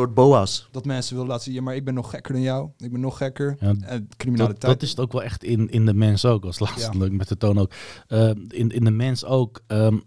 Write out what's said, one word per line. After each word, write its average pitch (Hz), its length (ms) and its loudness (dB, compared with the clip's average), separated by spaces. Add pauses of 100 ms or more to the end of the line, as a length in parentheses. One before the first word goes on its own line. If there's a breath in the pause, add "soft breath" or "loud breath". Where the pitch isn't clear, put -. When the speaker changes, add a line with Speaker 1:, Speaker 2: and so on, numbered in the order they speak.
Speaker 1:
soort 120 120 -2
boa's. 131 580 6
Speaker 2:
dat 131 120 -10
mensen 127 300 -6
willen 127 140 -6
laten 120 160 -6
zien, 131 100 -8
"Ja, 127 80 -6
maar 131 120 -6
ik 139 100 -6
ben 131 100 -4
nog 120 160 -6
gekker - 220 -10
dan 127 100 0
jou. 135 260 -2 (100)
Ik 120 140 -12
ben 123 80 -4
nog 131 160 -4
gekker." 143 440 -4
Speaker 3:
Ja, 101 200 2
Speaker 2:
En 110 360 -8
criminaliteit. 113 440 0
Speaker 3:
dat, 127 100 2
dat 127 120 2
is 139 80 -4
het - 100 -6
ook 127 120 -4
wel 127 100 -4
echt - 220 -10
in, 110 260 0
in 110 160 2
de 104 80 4
mens 104 300 4
ook, 110 200 2
als 90 140 -8
laatste 110 340 -4
Speaker 2:
Ja. 98 60 -2
Speaker 3:
leuk 95 140 0
met 98 160 -2
de 98 80 -2
toon 101 220 2
ook. 95 140 2 (360 loud breath)
Eh, 113 220 4 (180)
in, 117 220 -2
in 117 140 0
de 110 60 6
mens 123 340 0
ook, 127 420 0
ehm, 110 400 2